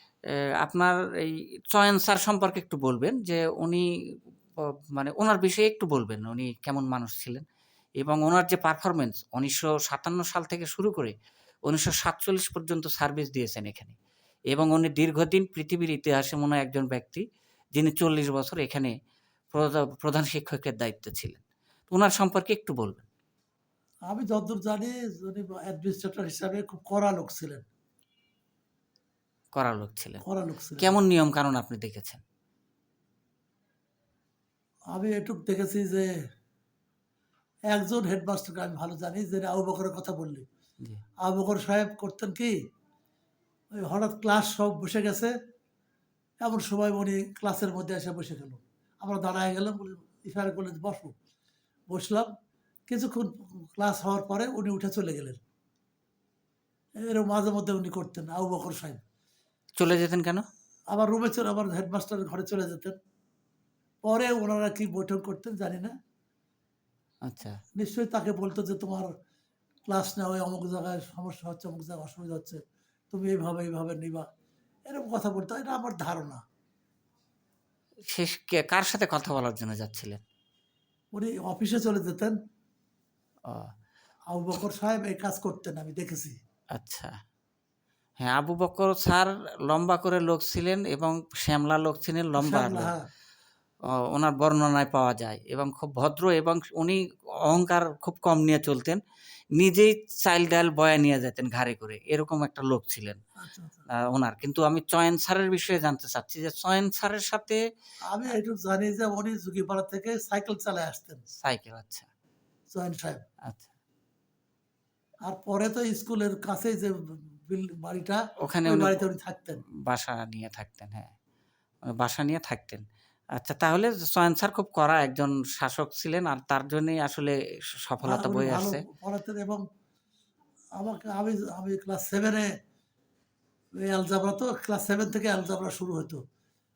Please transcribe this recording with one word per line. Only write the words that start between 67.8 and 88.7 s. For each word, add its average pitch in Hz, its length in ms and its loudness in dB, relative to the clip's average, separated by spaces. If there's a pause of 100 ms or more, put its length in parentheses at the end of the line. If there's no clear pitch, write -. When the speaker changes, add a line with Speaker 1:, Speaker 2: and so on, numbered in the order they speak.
Speaker 2:
তাকে 208 240 -2
বলতো 190 320 -4
যে, 190 140 -4
"তোমার 190 360 -6 (720)
ক্লাস 190 340 -2
নেওয়া 185 240 -2
অমুক 180 260 -4
জায়গায় 180 320 -6
সমস্যা 175 500 -12
হচ্ছে, 170 180 -14
অমুক 165 140 -12
জায়গায় 156 260 -14
অসুবিধা 170 280 -12
হচ্ছে, 160 240 -12 (520)
তুমি 190 180 -2
এইভাবে, 170 340 -2
এইভাবে 165 320 -6
নিবা।" 160 400 -10 (500)
এরকম 262 260 -10
কথা 214 180 0
বলতো, 190 260 -4
এটা 262 200 -4
আমার 233 220 -6
ধারণা। 160 440 -8 (1700)
Speaker 1:
শেষ - 400 -2
কে, 160 160 4
কার 180 200 2
সাথে 202 260 0
কথা 147 240 -2
বলার 123 220 0
জন্য 110 200 -4
যাচ্ছিলেন? 107 460 -10 (920)
Speaker 2:
উনি 208 280 -4
অফিসে 202 400 0
চলে 214 200 2
যেতেন। 180 380 -2 (1040)
Speaker 1:
ও। 113 240 -12 (580)
Speaker 2:
আবু 175 180 -6
বকর 185 280 -4
সাহেব 214 320 -2
এই 202 100 -4
কাজ - 260 -6
করতেন, - 380 -8
আমি 156 160 -12
দেখেছি। 151 460 -10 (300)
Speaker 1:
আচ্ছা। - 440 -12 (1000)
হ্যাঁ, 123 180 -2
আবু 147 240 2
বকর 185 380 2